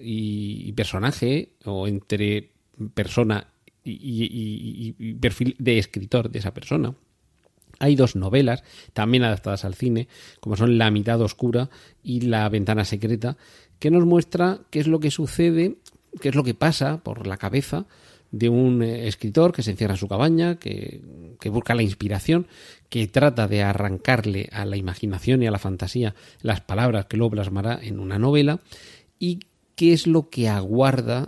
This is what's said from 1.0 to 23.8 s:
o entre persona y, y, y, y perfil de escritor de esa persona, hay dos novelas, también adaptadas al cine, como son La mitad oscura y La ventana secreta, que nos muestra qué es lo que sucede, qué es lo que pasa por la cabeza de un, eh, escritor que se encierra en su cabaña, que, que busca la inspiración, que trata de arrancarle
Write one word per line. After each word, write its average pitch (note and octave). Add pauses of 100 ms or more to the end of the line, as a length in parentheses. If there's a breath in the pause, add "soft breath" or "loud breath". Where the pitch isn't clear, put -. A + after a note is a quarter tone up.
o G2
entre G#2 (420)
persona A2 (360)
y, A#2
y, A2+
y, A2+
y A2+
perfil B2+
de A#2
escritor G#2+
de A2+
esa G2
persona, C#3 (840)
hay C#3+
dos B2+
novelas, A#2 (300 loud breath)
también A#2+
adaptadas G2+
al F#2
cine, A#2+ (320 loud breath)
como G#2+
son A#2
La A2+
mitad G#2+
oscura A#2+ (320 loud breath)
y B2
La A2
ventana G#2
secreta, A2+ (440 soft breath)
que D3+
nos F3
muestra F3
qué D3
es D3+
lo D#3+
que D3+
sucede, E3+ (460)
qué C#3
es B2+
lo C#3+
que A#2+
pasa D3+
por A2
la F#2+
cabeza C3+ (460 soft breath)
de A2+
un, B2
eh, A2+
escritor D#3
que C3
se G#2+
encierra G2
en F#2
su G2
cabaña, E3
que, - (360)
que G#2
busca A#2
la A#2
inspiración, G#2 (400 loud breath)
que A2
trata A#2+
de G2+
arrancarle G2+